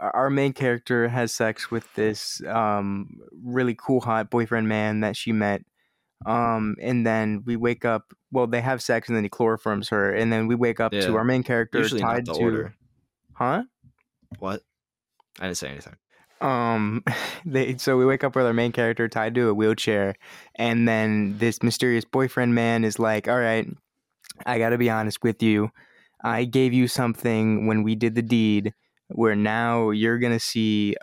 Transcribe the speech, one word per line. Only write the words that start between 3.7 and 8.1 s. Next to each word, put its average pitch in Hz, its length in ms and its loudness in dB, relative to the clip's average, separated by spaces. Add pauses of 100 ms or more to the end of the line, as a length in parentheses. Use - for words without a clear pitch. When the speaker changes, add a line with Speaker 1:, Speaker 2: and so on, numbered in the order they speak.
Speaker 1:
cool, 131 260 0
hot 113 280 -2
boyfriend 113 400 0
man 107 300 0
that 104 180 -2
she - 140 -6
met. 104 320 0 (640)
Um, 113 520 0
and 120 280 0
then 107 360 0
we 120 120 -4
wake 117 300 -2
up, 113 280 -2 (180)